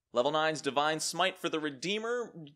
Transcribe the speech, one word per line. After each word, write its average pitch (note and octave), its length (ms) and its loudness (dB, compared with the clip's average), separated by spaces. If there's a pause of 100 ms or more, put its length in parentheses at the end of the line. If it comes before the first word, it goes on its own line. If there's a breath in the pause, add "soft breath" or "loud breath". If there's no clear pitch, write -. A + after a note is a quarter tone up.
(120)
Level B2 200 4
nine's D#3 300 2
Divine D3 380 2
Smite F3 380 0
for E3+ 120 -4
the E3 100 0
Redeemer G#3 760 -4 (220)